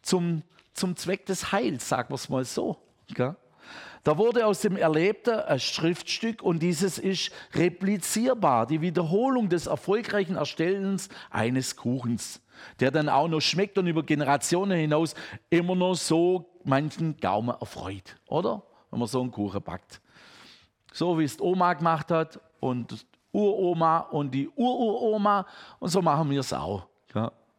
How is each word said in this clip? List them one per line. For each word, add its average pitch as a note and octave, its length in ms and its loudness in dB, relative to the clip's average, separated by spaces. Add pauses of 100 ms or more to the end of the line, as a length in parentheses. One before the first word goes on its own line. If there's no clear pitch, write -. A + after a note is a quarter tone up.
zum, E3+ 400 0 (320)
zum F3+ 220 -4
Zweck - 320 -6
des - 240 -6
Heils, G3 360 -2
sagen - 240 -2
wir's - 180 -8
mal C3 160 -2
so. - 320 -4 (300)
Gell? C3 280 -2 (680)
Da D3+ 140 4
wurde A3+ 280 4
aus G#3 160 2
dem G3 160 2
Erlebten F3 560 2
ein D#3 260 0
Schriftstück - 800 -2
und E3+ 180 2
dieses F3 380 0
ist F#3+ 340 -2 (220)
replizierbar, F#3 1120 2
die D3+ 140 0
Wiederholung F#3 680 0
des E3+ 180 0
erfolgreichen F#3+ 720 0
Erstellens F#3+ 720 -2 (200)
eines B2+ 460 0
Kuchens, A#2+ 680 -4 (380)
der B2+ 120 4
dann D3+ 180 0
auch D3 180 4
noch D#3 140 0
schmeckt G3 360 0
und F#3 100 2
über D#3+ 160 0
Generationen D#3+ 760 2
hinaus D#3 360 2 (340)
immer F3 260 2
noch F3+ 200 2
so F3 540 2 (140)
manchen D3 540 0
Gaumen G#2+ 420 -2
erfreut, G2+ 560 -12 (120)
oder? G3 360 -4 (260)
Wenn - 100 -6
man A#2 100 -4
so B2+ 100 -2
einen B2+ 120 -4
Kuchen G2+ 300 -4
backt. - 380 -14 (960)
So E3 260 0
wie D#3 60 2
es C3+ 100 -4
die - 80 -6
Oma F3+ 300 2
gemacht D#3+ 360 0
hat D#3+ 300 0 (220)
und B2 440 -6 (280)
Uroma F3 680 2
und D3 320 -4
die C#3 160 -2
Ururoma A3 1000 2 (340)
und F#3 100 -4
so F3+ 120 2
machen D#3 280 4
wir's C#3 240 -2
auch. F#2+ 340 -4 (260)
Ja. A2+ 200 -2 (260)